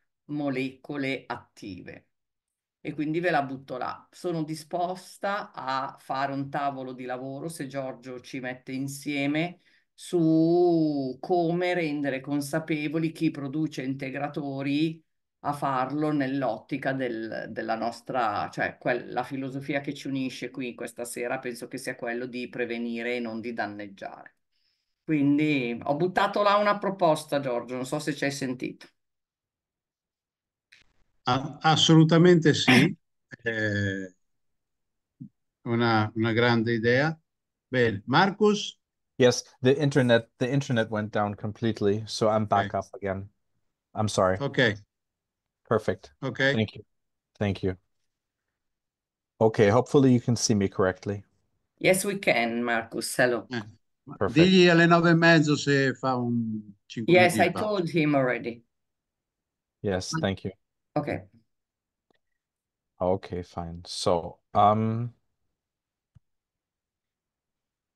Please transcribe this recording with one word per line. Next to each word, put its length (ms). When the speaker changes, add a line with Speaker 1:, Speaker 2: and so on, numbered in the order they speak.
Speaker 1:
molecole 1000
attive. 800
E 140
quindi 260
ve 100
la 120
butto 340
là. 340
Sono 340
disposta 1080
a 480
fare 320
un 160
tavolo 460
di 100
lavoro, 440
se 180
Giorgio 540
ci 200
mette 320
insieme, 880
su 1300
come 540
rendere 460
consapevoli 920
chi 180
produce 520
integratori 1200
a 80
farlo 600
nell'ottica 800
del, 580
della 240
nostra, 800
cioè 260
quel, 340
la 120
filosofia 560
che 120
ci 140
unisce 440
qui 240
questa 300
sera, 360
penso 260
che 120
sia 180
quello 300
di 220
prevenire 680
e 40
non 200
di 120
danneggiare. 840
Quindi 800
ho 140
buttato 460
là 140
una 220
proposta, 640
Giorgio, 340
non 120
so 120
se 160
ci 80
hai 80
sentito. 560
Speaker 2:
A-, 360
assolutamente 920
sì. 420
Speaker 1:
Eh. 80
Speaker 2:
Eh, 640
una, 520
una 180
grande 400
idea. 460
Bene, 400
Marcus? 720
Speaker 3:
Yes, 260
the 120
internet, 640
the 100
internet 400
went 220
down 240
completely, 720
so 220
I'm 180
back 280
Speaker 2:
Ok. 0
Speaker 3:
up 200
again. 340
I'm 140
sorry. 320
Speaker 2:
Ok. 420
Speaker 3:
Perfect. 480
Speaker 2:
Okay. 180
Speaker 3:
Thank 220
you. 100
Thank 240
you. 160
Okay, 300
hopefully 420
you 80
can 160
see 180
me 140
correctly. 560
Speaker 1:
Yes, 260
we 140
can, 440
Marcus. 540
Hello. 340
Speaker 2:
Eh, 120
Speaker 3:
Perfect. 160
Speaker 2:
digli 340
alle 180
nove 240
e 40
mezzo 420
se 380
fa 220
un 440
cinque 240
Speaker 1:
Yes, 260
Speaker 2:
minuti 20
di 100
Speaker 1:
I 40
Speaker 2:
pausa. 120
Speaker 1:
told 240
him 260
already. 480
Speaker 3:
Yes, 400
thank 240
you. 60
Speaker 1:
Okay. 140
Speaker 3:
Okay, 420
fine. 440
So, 540
um, 640